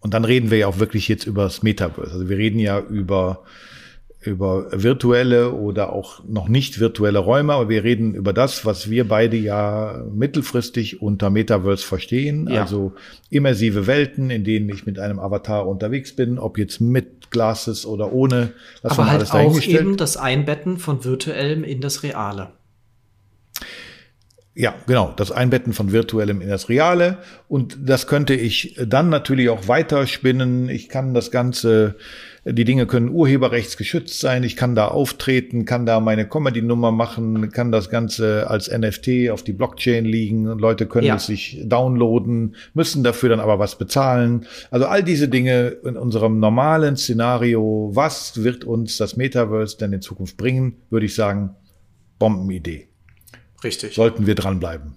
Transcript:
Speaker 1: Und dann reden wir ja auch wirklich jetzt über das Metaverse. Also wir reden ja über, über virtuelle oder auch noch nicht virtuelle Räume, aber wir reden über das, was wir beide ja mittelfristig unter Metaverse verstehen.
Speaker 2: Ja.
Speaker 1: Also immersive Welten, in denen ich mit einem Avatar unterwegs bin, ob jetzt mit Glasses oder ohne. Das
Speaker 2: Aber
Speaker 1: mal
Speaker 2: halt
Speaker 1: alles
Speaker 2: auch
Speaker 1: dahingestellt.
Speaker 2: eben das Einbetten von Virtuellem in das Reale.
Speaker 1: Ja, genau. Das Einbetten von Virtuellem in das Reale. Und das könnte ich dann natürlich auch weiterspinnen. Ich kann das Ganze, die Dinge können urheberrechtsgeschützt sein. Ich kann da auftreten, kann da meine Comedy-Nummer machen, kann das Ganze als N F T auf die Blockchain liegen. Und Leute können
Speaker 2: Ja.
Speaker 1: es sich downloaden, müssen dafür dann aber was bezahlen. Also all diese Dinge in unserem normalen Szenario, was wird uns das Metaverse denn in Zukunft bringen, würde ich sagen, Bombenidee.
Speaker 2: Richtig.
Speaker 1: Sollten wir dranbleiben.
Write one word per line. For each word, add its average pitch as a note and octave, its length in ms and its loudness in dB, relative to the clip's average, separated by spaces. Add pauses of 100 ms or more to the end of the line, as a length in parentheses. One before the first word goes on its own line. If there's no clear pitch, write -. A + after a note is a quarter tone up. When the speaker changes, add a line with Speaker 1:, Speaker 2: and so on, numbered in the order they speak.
Speaker 1:
Und G#2 140 -6
dann A2+ 100 2
reden A#2 280 2
wir A2 60 6
ja G2+ 100 2
auch F#2 100 -4
wirklich G#2+ 300 0
jetzt G#2+ 180 0
über G#2 160 0
das F#2+ 220 -2
Metaverse. F#2 480 -2
Also F#2 160 -6
wir F#2+ 100 -2
reden A2 220 0
ja G2+ 180 0
über, F#2+ 640 -2 (760)
über F#2+ 500 -2
virtuelle A#2+ 840 2
oder G#2 400 -4
auch - 320 -10
noch G#2 240 -6
nicht C3 300 0
virtuelle G#2 400 2
Räume, C#3 360 2
aber B2 140 0
wir A2 140 0
reden A2+ 320 0
über G2 180 -2
das, C3+ 320 0
was G2+ 260 -4
wir A2+ 180 0
beide A2 280 2
ja G#2+ 680 -4 (100)
mittelfristig A#2+ 880 -4
unter G2+ 280 0
Metaverse G2+ 540 2
verstehen. C#3+ 640 -4
Speaker 2:
Ja. A2 140 0
Speaker 1:
Also F#2+ 320 -4 (340)
immersive A2+ 600 2
Welten, C#3 420 0
in A2 140 -4
denen G#2+ 240 0
ich G2 180 -10
mit G2 140 -8
einem G2+ 180 -6
Avatar G2+ 480 -2
unterwegs G#2+ 480 -4
bin, B2 240 0
ob G#2+ 200 -6
jetzt G2+ 220 -4
mit A#2+ 520 -2
Glasses A2 520 -2
oder G#2+ 280 -4
ohne. B2+ 400 2 (320)
Das A2+ 80 0
Speaker 2:
Aber - 100 2
Speaker 1:
mal - 80 4
Speaker 2:
halt - 80 4
Speaker 1:
alles G#2+ 120 0
Speaker 2:
auch - 40 -4
Speaker 1:
dahingestellt. D#3 460 4
Speaker 2:
eben G3 160 2
das E3 200 -2
Einbetten D3 600 -2
von C3+ 260 -4
Virtuellem C#3+ 600 -4
in C#3+ 160 -6
das C#3 240 -6
Reale. G2+ 480 -8 (2000)
Speaker 1:
Ja, A2+ 200 0 (140)
genau. A#2+ 260 4
Das G2+ 160 -2
Einbetten B2 420 2
von G2+ 200 0
Virtuellem G#2+ 480 2
in F2+ 80 -6
das G2 200 -4
Reale. F3 500 4 (280)
Und - 340 -2
das C3 280 2
könnte C#3+ 260 2
ich A2+ 500 -2
dann C3 240 2
natürlich C3+ 420 2
auch G2 180 -4
weiterspinnen. B2+ 1000 2
Ich C3 200 -6
kann C3 260 -4
das A#2+ 160 0
Ganze, A2+ 640 2 (500)
die A#2+ 200 0
Dinge B2+ 220 2
können A#2+ 240 0
urheberrechtsgeschützt C3+ 1080 0
sein. B2+ 240 0
Ich A#2+ 140 -4
kann B2 180 0
da G#2+ 140 4
auftreten, B2+ 760 0
kann A#2+ 220 -2
da A2+ 140 4
meine G#2+ 280 0
Comedy-Nummer A#2+ 600 0
machen, A2 640 -2
kann A#2+ 180 -2
das A2 180 0
Ganze A2 600 0
als G#2+ 160 -2
N A#2+ 160 -2
F G#2+ 180 -2
T B2 300 2
auf G#2+ 140 -6
die A2 80 -6
Blockchain A#2 520 0
liegen. A2 440 0
Und A2 100 -6
Leute A2+ 280 2
können A#2+ 200 2
Speaker 2:
Ja. B2+ 80 4
Speaker 1:
es G2+ 120 -6
sich - 360 -8
downloaden, A#2 920 2 (180)
müssen D3+ 300 0
dafür A#2+ 240 2
dann A2+ 100 4
aber G#2+ 220 2
was G#2 180 -2
bezahlen. A#2+ 720 2 (240)
Also B2+ 140 2
all G3+ 180 2
diese D3 240 2
Dinge B2+ 560 2
in B2 120 -6
unserem A2 440 0
normalen C#3 560 4
Szenario, A2+ 1000 0
was C3+ 480 -2
wird B2 220 -2
uns A2+ 320 -4
das G#2 200 -4
Metaverse A2 600 -2
denn G2+ 140 -2
in F#2+ 100 -4
Zukunft - 340 -12
bringen, B2+ 420 -2 (120)
würde A2 160 0
ich G2+ 80 -4
sagen, G2+ 400 -2 (640)
Bombenidee. F#2 680 -2 (800)
Speaker 2:
Richtig. A2+ 320 -8
Speaker 1:
Sollten A2+ 320 2
wir G#2 80 4
dranbleiben. E2 600 -4